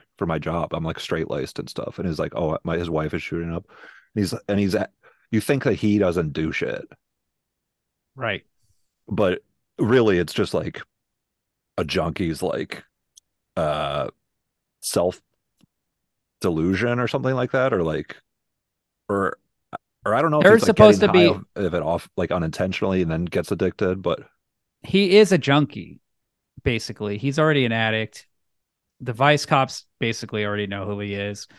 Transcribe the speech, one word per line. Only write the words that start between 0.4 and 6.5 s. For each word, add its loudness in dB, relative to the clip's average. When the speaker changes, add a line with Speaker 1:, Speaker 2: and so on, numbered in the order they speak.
Speaker 1:
I'm, -4
like, -6
straight-laced -6
and -10
stuff." -10
And -4
he's -4
like, -4
"Oh, -2
my," -2
his -4
wife -4
is -4
shooting -6
up. -10
And 0
he's, -4
and 0
he's 0
at, -4
you 2
think -2
that 2
he 2
doesn't 0
do -4